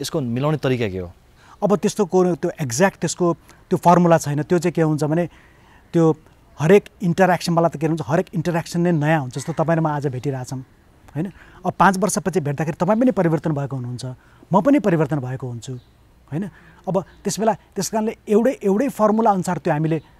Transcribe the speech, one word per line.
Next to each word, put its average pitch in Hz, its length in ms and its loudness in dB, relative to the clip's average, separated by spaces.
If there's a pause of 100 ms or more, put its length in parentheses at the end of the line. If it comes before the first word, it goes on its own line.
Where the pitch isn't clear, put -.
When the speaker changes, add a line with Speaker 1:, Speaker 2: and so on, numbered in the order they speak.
Speaker 1:
यसको 147 200 -4
मिलाउने 135 360 -2
तरिका 123 300 0
के 92 100 -6
हो? 87 140 -8 (520)
Speaker 2:
अब 202 120 4
त्यस्तो 202 300 -2
को-, 180 300 2
त्यो 165 160 -4 (100)
एक्ज्याक्ट 143 400 0
त्यसको 170 320 -2 (360)
त्यो 175 80 0
फर्मुला 175 400 6
छैन। 147 260 -2
त्यो 180 160 0
चाहिँ 170 140 -2
के 165 80 0
हुन्छ 156 220 0
भने 156 260 -2 (640)
त्यो 160 220 4 (440)
हरेक 185 240 4 (180)
इन्टरयाक्सन, 175 520 2
मलाई 165 160 2
त 143 120 -6
के 160 60 0
हुन्छ, 160 200 -2
हरेक 170 260 0
इन्टरयाक्सन 170 480 -2
नै 175 100 2
नयाँ 156 300 2
हुन्छ। 123 160 -10
जस्तो 139 160 -8
तपाईँ 160 240 0
र 160 40 0
म 160 60 0
आज 147 200 -2
भेटिरहेछौँ, 131 540 -6 (540)
होइन? 165 160 -6 (340)
अब 180 140 -2
पाँच 185 180 4
वर्षपछि 185 420 -2
भेट्दाखेरि 147 460 -4
तपाईँ 214 160 2
पनि 254 100 4
परिवर्तन 165 400 0
भएको 139 240 -4
हुनुहुन्छ, 123 300 -8 (480)
म 196 80 4
पनि 285 180 4
परिवर्तन 160 400 0
भएको 127 280 -8
हुन्छु, 120 260 -12 (580)
होइन? 170 180 -6 (380)
अब 185 140 -2 (220)
त्यस 190 160 -4
बेला 220 140 0
त्यस - 360 -8
कारणले 220 280 -4 (120)
एउटै, 233 340 2
एउटै 202 260 2
फर्मुला 214 420 2
अनुसार 180 260 -2
त्यो 160 160 -2
हामीले 156 280 0 (180)